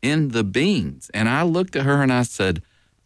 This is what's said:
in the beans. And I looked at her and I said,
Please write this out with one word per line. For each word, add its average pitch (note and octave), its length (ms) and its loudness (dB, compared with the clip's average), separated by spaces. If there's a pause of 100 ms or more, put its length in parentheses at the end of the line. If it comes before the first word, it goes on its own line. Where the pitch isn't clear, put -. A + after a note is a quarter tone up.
in D3 280 0
the A#2 160 -2
beans. G#2 680 -2
And A2 160 -2
I C#3 140 0
looked F3+ 340 0
at C3+ 80 -2
her C#3+ 180 4
and C3 100 2
I B2 100 2
said, F#2 400 -2 (440)